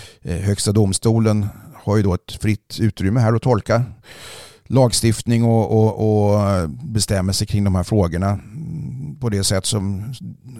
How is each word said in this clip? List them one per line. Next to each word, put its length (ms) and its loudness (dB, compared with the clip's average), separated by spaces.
Eh, 160 -6
Högsta 340 0
domstolen 760 2
har 240 -2
ju 60 2
då 100 2
ett 180 -6
fritt 480 -4
utrymme 400 0
här 140 2
att 80 0
tolka 420 2
lagstiftning 760 2
och, 280 2
och, 640 2
och 360 2
bestämmelser 760 -2
kring 180 0
de 120 2
här 80 0
frågorna 560 0
på 100 -2
det 140 0
sätt 220 0
som 480 -4